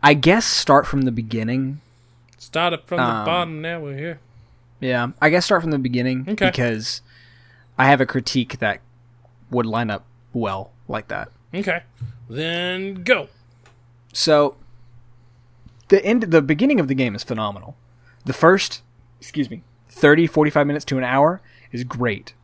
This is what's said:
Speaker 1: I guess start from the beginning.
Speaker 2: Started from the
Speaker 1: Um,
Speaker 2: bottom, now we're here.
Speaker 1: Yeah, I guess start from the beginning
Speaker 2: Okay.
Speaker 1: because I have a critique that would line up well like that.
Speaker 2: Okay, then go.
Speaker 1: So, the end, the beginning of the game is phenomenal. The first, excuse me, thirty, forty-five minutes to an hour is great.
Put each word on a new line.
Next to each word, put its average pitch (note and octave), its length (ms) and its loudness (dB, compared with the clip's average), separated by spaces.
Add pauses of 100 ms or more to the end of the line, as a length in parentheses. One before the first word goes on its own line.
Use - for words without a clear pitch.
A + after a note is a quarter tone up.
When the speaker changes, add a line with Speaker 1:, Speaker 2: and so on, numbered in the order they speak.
Speaker 1:
I D3 100 8
guess E3 320 4
start - 400 2
from C3+ 180 -2
the B2+ 80 0
beginning. A#2+ 680 -4 (560)
Speaker 2:
Started E3+ 480 -4
from F3 120 -6
the C3 60 0
Speaker 1:
Um, A2+ 220 -2
Speaker 2:
bottom, E3 360 -2
now E3 180 -8
we're C#3 180 -10
here. D3+ 220 -10 (600)
Speaker 1:
Yeah, B2 320 -2 (100)
I D3+ 80 4
guess F3 160 2
start F#3 160 2
from E3 100 -2
the C#3+ 80 0
beginning B2+ 500 -2
Speaker 2:
Okay. G#3 180 -2
Speaker 1:
because A#2 540 -4 (760)
I C3 100 4
have C#3 140 6
a C3 40 2
critique - 540 -4
that G#2+ 220 -2 (680)
would A#2+ 160 0
line A2+ 240 -2
up G2+ 160 -6 (280)
well G2 380 -4 (160)
like A2 200 -8
that. - 220 -8 (240)
Speaker 2:
Okay, F3+ 280 -4 (480)
then F3+ 760 -6
go. F#3 260 0 (840)
Speaker 1:
So, D3 420 2 (1300)
the F#3+ 180 6
end, A3+ 180 2
the E3 180 4
beginning F#3 380 2
of D3 80 0
the C3+ 80 0
game B2 200 0
is G#2 80 -10
phenomenal. G#2 520 -8 (500)
The C3 80 -4
first, - 480 2 (400)
excuse - 280 -6
me, - 120 -12 (280)
thirty, D#3 380 4
forty-five D3+ 400 2
minutes D3 180 -4
to C3+ 120 -4
an B2+ 60 -2
hour C#3 380 2 (300)
is A2+ 120 -6
great. A#2 500 -6 (100)